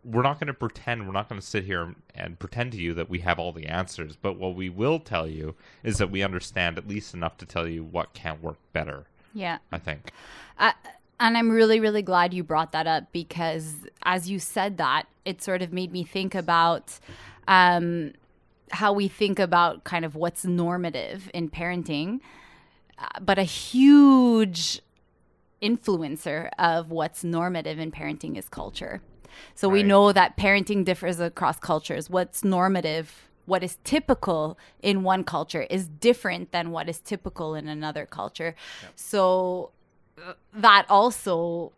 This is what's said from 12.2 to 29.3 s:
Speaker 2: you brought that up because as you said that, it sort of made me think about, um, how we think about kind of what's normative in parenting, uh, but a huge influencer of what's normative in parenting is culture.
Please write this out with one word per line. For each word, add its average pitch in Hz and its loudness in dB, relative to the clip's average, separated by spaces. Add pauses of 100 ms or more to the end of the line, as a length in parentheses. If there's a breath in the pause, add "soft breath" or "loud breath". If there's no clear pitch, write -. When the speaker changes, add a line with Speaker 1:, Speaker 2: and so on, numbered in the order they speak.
Speaker 2:
you 180 -4
brought 160 -2
that 160 -2
up 160 -2
because 160 -6 (280)
as 180 0
you 196 -4
said 196 -4
that, 143 0 (180)
it - -8
sort 185 -2
of 170 -6
made 180 -6
me 180 -6
think 185 -6
about, 170 0 (480 loud breath)
um, 175 4 (600)
how 202 0
we 202 0
think 196 -2
about 175 2
kind 170 -4
of 151 -8
what's 170 -4
normative 175 -4
in 170 -6
parenting, 170 -6 (800 soft breath)
uh, - -12 (140)
but 190 2
a 190 2
huge 247 8 (840)
influencer 165 -4
of 165 0
what's 160 -6
normative 170 -4
in 160 -6
parenting 156 -10
is - -12
culture. - -12 (540 loud breath)